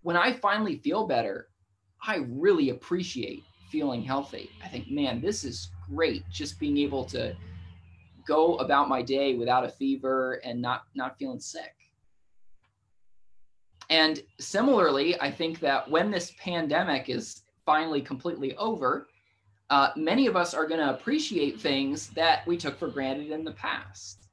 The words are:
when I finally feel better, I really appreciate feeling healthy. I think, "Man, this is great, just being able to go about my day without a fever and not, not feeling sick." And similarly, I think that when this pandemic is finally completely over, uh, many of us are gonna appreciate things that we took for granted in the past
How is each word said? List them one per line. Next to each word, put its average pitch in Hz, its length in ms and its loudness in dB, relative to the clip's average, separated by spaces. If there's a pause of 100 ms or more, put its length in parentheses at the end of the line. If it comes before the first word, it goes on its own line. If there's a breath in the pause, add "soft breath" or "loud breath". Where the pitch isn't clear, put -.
when 170 140 0
I 170 160 4
finally 202 440 0
feel 185 300 0
better, 117 400 0 (580)
I 180 240 -2
really 151 400 4
appreciate - 760 -6 (280)
feeling 277 320 -2
healthy. 131 460 -4 (140)
I 185 40 -14
think, 160 220 -12
"Man, 131 320 0
this 202 220 -2
is - 260 -10 (200)
great, 143 400 0
just - 300 -8
being 147 180 0
able 135 280 0
to 120 300 -4 (920 loud breath)
go 156 320 6
about 143 320 4
my 127 120 2
day 135 340 2
without 120 280 2
a 110 60 -4
fever 131 760 0
and 120 180 -6
not, 123 240 -2 (100)
not 131 240 -6
feeling 135 200 -8
sick." - 360 -14 (2250)
And 156 320 4 (160)
similarly, 175 840 4
I 139 80 0
think 165 300 -4
that 139 300 0
when 170 200 4
this 185 300 -4
pandemic 160 680 -2
is - 360 -6 (220)
finally 156 360 2
completely 135 540 -6
over, 196 520 0 (640 soft breath)
uh, 143 260 6
many 196 320 4
of 190 80 2
us 175 180 2
are 156 140 0
gonna 156 220 0
appreciate 185 720 -2
things 139 480 0
that 160 380 2
we 170 100 2
took 160 220 -4
for 165 80 -2
granted 139 440 -4
in 156 120 -4
the 156 80 -8
past - 800 -10